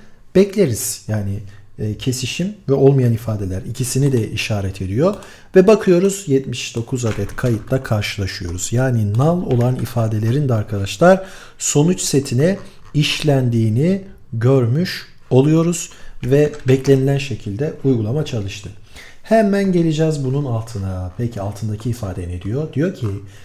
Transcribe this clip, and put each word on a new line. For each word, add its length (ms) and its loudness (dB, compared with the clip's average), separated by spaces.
bekleriz. 760 0
Yani, 300 -4
e, 200 -4
kesişim 560 -4
ve 40 4
olmayan 400 4
ifadeler 500 -4
ikisini 500 -2
de 180 0
işaret 520 -4
ediyor. 320 0
Ve 100 8
bakıyoruz 600 4
yetmiş 500 -2
dokuz 280 -4
adet 320 -4
kayıtla 460 -2
karşılaşıyoruz. 920 -4
Yani 400 2
null 400 2
olan 240 2
ifadelerin 720 0
de 60 2
arkadaşlar 720 2
sonuç 420 2
setine 580 0
işlendiğini 1080 2
görmüş 760 2
oluyoruz 600 4
ve 280 4
beklenilen 500 4
şekilde 560 -6
uygulama 400 0
çalıştı. 460 -8
Hemen 500 2
geleceğiz 520 2
bunun 200 0
altına. 720 -6
Peki 220 -4
altındaki 500 -6
ifade 380 -6
ne 140 -8
diyor? 300 -4
Diyor 220 0
ki 120 -6